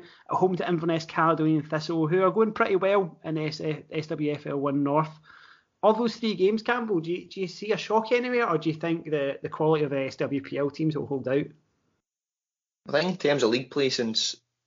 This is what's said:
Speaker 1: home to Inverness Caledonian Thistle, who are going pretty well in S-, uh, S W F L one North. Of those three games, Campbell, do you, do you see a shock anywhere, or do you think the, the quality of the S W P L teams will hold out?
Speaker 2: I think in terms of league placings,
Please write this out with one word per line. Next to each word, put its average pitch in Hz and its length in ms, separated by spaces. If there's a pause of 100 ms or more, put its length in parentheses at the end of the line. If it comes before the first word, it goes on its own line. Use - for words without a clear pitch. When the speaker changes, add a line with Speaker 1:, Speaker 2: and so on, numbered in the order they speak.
(300)
Speaker 1:
home 185 280
to - 100
Inverness 165 380
Caledonian 160 580
Thistle, 156 440
who 180 160
are 185 80
going 214 220
pretty 220 220
well 190 480
in 160 140
S-, 156 240
uh, 156 140 (160)
S 156 160
W 151 260
F 143 140
L 143 100
one 143 260
North. 151 260 (720)
Of 202 160
those 226 180
three 220 200
games, 202 260
Campbell, 226 400
do 165 100
you, 180 160
do - 140
you 185 60
see 208 260
a 190 40
shock 220 360
anywhere, 240 360
or 165 80
do 156 120
you 156 60
think 165 300
the, 143 360
the - 80
quality 156 340
of 143 60
the 135 180
S - 100
W 139 240
P 135 160
L 143 120
teams 156 260
will 147 100
hold 131 220
out? 139 180 (1400)
Speaker 2:
I - 40
think 160 200
in 185 60
terms 143 260
of 113 60
league 131 200
placings, 127 680 (320)